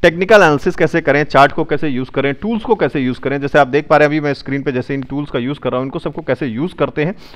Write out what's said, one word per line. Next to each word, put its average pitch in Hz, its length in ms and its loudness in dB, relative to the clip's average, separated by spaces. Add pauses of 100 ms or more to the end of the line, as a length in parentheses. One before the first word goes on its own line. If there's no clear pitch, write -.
टेक्निकल 175 340 4
एनालिसिस 170 400 4
कैसे 160 260 0
करें, 143 220 2
चार्ट 143 280 4
को 160 120 -4
कैसे 147 240 -2
यूज़ 131 240 -4
करें, 139 220 -2
टूल्स 214 300 -4
को 226 120 2
कैसे 151 240 -2
यूज़ 127 200 -2
करें। 139 220 -4
जैसे 143 180 2
आप 139 80 6
देख 143 200 -2
पा 151 100 4
रहे 147 80 6
हैं 147 40 4
अभी 151 100 -2
मैं 147 140 -2
स्क्रीन 139 300 -8
पे 147 80 -4
जैसे 127 220 -4
इन 139 80 -6
टूल्स 139 300 -8
का 139 80 -2
यूज़ 135 200 -6
कर 127 120 -4
रहा 123 60 -2
हूँ, 127 80 -4
इनको 139 140 -8
सबको 160 220 -8
कैसे 143 260 -4
यूज़ 127 280 -6
करते 147 300 -2
हैं, 196 100 -4 (200)